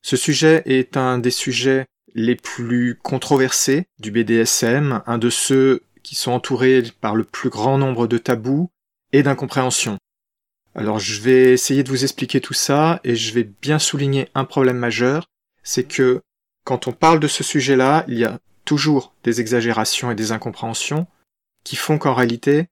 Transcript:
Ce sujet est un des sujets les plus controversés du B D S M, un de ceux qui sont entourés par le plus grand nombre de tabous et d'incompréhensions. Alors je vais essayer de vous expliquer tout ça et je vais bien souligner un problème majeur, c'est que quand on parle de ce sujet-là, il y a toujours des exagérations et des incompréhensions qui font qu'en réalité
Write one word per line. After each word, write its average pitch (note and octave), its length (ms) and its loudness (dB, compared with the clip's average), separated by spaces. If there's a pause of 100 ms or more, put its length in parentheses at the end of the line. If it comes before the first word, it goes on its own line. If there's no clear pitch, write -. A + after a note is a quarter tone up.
Ce - 120 -4
sujet D#3 520 4
est C3 320 0
un B2+ 180 0
des B2 140 0
sujets C3 560 -2 (260)
les A2+ 240 0
plus A#2+ 640 -4
controversés C3+ 840 0 (120)
du G#2+ 120 -12
B G#2+ 80 0
D A#2 160 0
S A2+ 280 2
M, B2+ 440 0
un A#2 100 -2
de A#2 140 0
ceux C3+ 540 2 (180)
qui - 140 -14
sont - 160 -4
entourés B2+ 500 2 (180)
par G#2+ 160 -2
le A2+ 80 0
plus - 240 -8
grand C3 300 0
nombre B2 280 0
de A#2 120 0
tabous C3+ 500 -2 (440)
et C#3 100 4
d'incompréhensions. B2+ 760 -2 (800)
Alors G#2+ 240 -4
je G#2 240 -8
vais B2+ 320 6
essayer C3+ 280 2
de B2 60 -2
vous C3+ 160 -2
expliquer C3+ 380 -2
tout - 100 -12
ça D3+ 520 2
et A#2+ 120 0
je A2+ 160 -6
vais A2+ 180 -2 (120)
bien D3+ 160 0
souligner C#3 560 -2
un C3+ 100 -2
problème B2+ 320 0
majeur, B2 540 -2 (320)
c'est - 220 -4
que B2+ 360 0 (440)
quand - 240 -4
on A#2+ 40 -6
parle D#3+ 280 4
de D3 80 0
ce - 140 -4
sujet-là, C#3 640 2
il A#2+ 120 -6
y A#2 80 0
a A2 120 -6 (280)
toujours C#3+ 560 0
des A#2 180 0
exagérations A#2 680 0
et A#2 40 -4
des A2 180 -4
incompréhensions A#2 760 -6 (580)
qui - 120 -10
font D#3 200 0
qu'en C#3+ 160 0
réalité B2 580 2